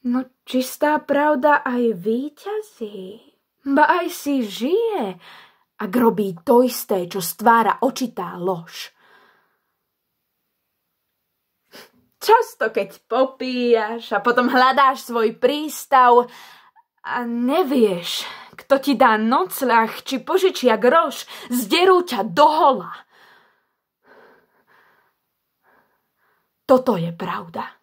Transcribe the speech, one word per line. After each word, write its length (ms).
No 160
čistá 560
pravda 640
aj 320
víťazí, 1300
ba 160
aj 60
si 320
žije, 800
ak 80
robí 560
to 160
isté, 480
čo 80
stvára 640
očitá 560
lož. 560
Často, 480
keď 320
popíjaš 1120
a 80
potom 240
hľadáš 640
svoj 240
prístav 960
a 240
nevieš, 1040
kto 160
ti 240
dá 160
nocľah 880
či 160
požičia 560
groš, 480
zderú 560
ťa 240
dohola. 640
Toto 320
je 160
pravda. 480